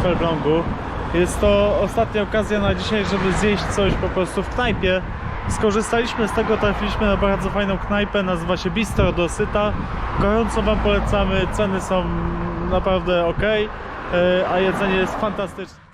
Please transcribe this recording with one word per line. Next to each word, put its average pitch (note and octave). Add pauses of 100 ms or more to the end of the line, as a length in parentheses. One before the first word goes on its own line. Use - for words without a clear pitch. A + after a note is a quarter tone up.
w F#3+
Elblągu. E3 (520)
Jest F3
to G3+
ostatnia G#3
okazja G#3
na G3
dzisiaj, G3
żeby F#3
zjeść F3+
coś G3
po F#3
prostu F#3
w -
knajpie. F#3+ (460)
Skorzystaliśmy A3
z -
tego, A3
trafiliśmy G#3
na G3
bardzo F#3+
fajną G3
knajpę, G3+
nazywa F3+
się F3+
Bistro F#3+
Dosyta. G3+ (480)
Gorąco G#3+
wam G#3
polecamy, G3
ceny G3
są F3+ (680)
naprawdę F3+
okej, G#3+ (440)
e, F3+
a F3+
jedzenie F#3+
jest F#3
fantastyczne. G3 (160)